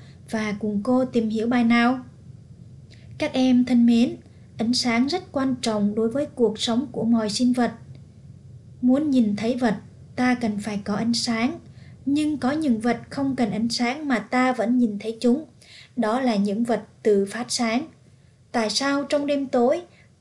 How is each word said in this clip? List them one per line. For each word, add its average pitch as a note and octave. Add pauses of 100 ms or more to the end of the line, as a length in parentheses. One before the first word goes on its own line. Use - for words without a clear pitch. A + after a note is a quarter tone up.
(300)
và G#3+
cùng G#3
cô B3+
tìm A3+
hiểu A3
bài A#3+
nào. A#3 (1160)
Các D4+
em B3+
thân B3
mến, A#3+ (400)
ánh A#3
sáng B3
rất F4+
quan C4
trọng G#3
đối A3+
với C#4
cuộc A3+
sống B3
của A3+
mọi A3+
sinh B3
vật. B3 (1080)
Muốn C4+
nhìn A#3
thấy A3+
vật, A#3+ (400)
ta B3+
cần A3+
phải G#3
có G#3
ánh A#3
sáng. A#3+ (460)
Nhưng D4+
có B3
những D4
vật A#3 (120)
không C#4
cần A#3
ánh A3+
sáng C4
mà B3
ta B3+
vẫn A#3+
nhìn G#3+
thấy A3+
chúng. B3+ (500)
Đó A3+
là B3
những G3+
vật A#3 (220)
tự G3+
phát A3
sáng. B3 (640)
Tại A3
sao C#4
trong C#4+
đêm C#4
tối, C4 (400)